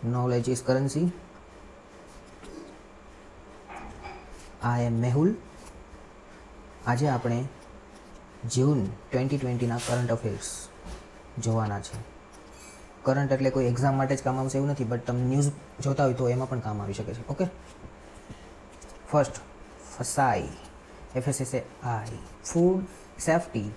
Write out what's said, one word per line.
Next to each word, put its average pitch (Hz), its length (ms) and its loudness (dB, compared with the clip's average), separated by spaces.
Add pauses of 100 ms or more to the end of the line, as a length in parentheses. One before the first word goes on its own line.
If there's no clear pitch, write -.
(120)
Knowledge 123 360 2
is 123 200 2
currency. 135 340 4 (3500)
I 120 200 4
am 117 220 4
Mehul. 147 260 6 (1600)
આજે 127 220 4
આપણે 120 300 2 (1160)
June 131 300 6 (260)
twenty 135 260 2
ટ્વેન્ટીના 120 500 0
current 120 240 2
affairs 110 400 -2 (920)
જોવાના 110 360 2
છે. 110 200 -10 (1040)
Current 135 280 4
એટલે 135 180 4
કોઈ 131 160 2
exam 127 300 4
માટે 135 200 4
જ - 80 -4
કામ 131 160 2
આવશે 135 180 0
એવું 139 140 2
નથી, 135 200 0
but 120 180 -2
તમે 123 220 2
news 143 180 6 (340)
જોતા 139 220 4
હોય 131 80 4
તો 123 220 2
એમાં 131 140 -2
પણ 127 100 -2
કામ 107 220 -4
આવી 98 120 -4
શકે - 200 -6
છે. 117 160 -8
okay, 180 200 0 (1600)
First, 147 300 4 (560)
ફસાઈ, - 500 2 (680)
એફ 127 120 0
એસ 139 140 0
એસ 123 120 -2
એ 120 80 0 (220)
I, 113 380 -4 (320)
Food 180 260 6 (480)
Safety 160 380 2 (120)